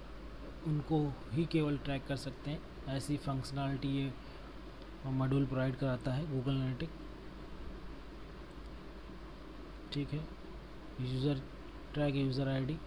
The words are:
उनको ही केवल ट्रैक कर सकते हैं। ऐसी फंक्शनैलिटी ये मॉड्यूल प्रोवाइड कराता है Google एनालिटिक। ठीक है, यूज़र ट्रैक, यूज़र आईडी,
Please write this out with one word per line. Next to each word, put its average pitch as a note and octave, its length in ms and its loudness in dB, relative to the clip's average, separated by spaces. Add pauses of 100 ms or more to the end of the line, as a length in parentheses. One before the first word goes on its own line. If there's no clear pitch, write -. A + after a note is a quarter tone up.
(680)
उनको D3+ 460 4 (180)
ही D#3+ 140 4
केवल D3+ 320 4
ट्रैक C3+ 300 0
कर C#3+ 80 0
सकते - 360 -4
हैं। D3 100 -2 (260)
ऐसी C3+ 300 2
फंक्शनैलिटी C3+ 720 0
ये C#3 260 2 (920)
मॉड्यूल C3+ 400 6
प्रोवाइड C3 300 4
कराता C3 380 2
है D3 120 2
Google C3 240 2
एनालिटिक। C3 400 2 (3000)
ठीक C#3+ 160 0
है, D#3 180 -2 (720)
यूज़र C3 400 4 (520)
ट्रैक, D3 220 4
यूज़र C3+ 320 4
आईडी, C3+ 400 2